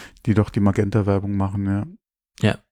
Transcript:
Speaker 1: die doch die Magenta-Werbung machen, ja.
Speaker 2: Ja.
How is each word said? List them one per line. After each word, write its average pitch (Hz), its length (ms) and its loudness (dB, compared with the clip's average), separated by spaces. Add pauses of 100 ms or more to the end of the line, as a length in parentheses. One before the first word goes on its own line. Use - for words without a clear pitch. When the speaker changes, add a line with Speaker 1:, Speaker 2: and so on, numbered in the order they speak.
(260)
Speaker 1:
die 110 80 4
doch 104 160 2
die 101 120 -2
Magenta-Werbung 101 760 2
machen, 98 300 -2
ja. 98 200 -2 (560)
Speaker 2:
Ja. 107 160 0 (140)